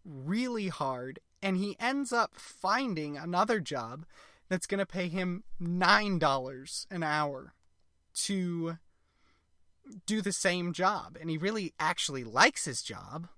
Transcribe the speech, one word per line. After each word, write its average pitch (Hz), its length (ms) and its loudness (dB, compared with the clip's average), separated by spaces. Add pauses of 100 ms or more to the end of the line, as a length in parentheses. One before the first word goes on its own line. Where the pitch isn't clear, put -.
really 196 640 -2
hard, 131 520 -4 (220)
and 190 160 2
he 196 220 -2
ends 269 320 0
up 226 240 2
finding 190 800 -2
another 180 440 2
job 131 460 -6 (440)
that's 185 160 0
gonna 196 200 0
pay 180 220 -2
him 180 360 -2 (160)
nine 180 580 4
dollars 135 720 0
an 170 140 -4
hour 147 500 0 (640)
to 170 640 0 (1300)
do 214 140 0
the 196 100 -2
same 175 420 2
job. 180 460 0
And 160 100 -6
he 160 80 0
really 190 420 -2
actually 151 440 0
likes 123 420 4
his 131 160 -4
job. 95 460 -10 (100)